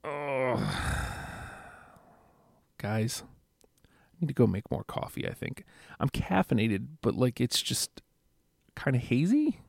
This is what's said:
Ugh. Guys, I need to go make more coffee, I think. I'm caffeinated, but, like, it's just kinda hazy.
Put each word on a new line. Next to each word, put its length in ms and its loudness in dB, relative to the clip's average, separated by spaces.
Ugh. 540 0
Guys, 440 0
I 20 -20
need 80 2
to 60 -2
go 120 6
make 240 -2
more 140 -4
coffee, 440 -6
I 60 -4
think. 320 -10
I'm 100 2
caffeinated, 800 2
but, 120 2
like, 280 2
it's 180 0
just 400 -4
kinda 240 2
hazy. 720 4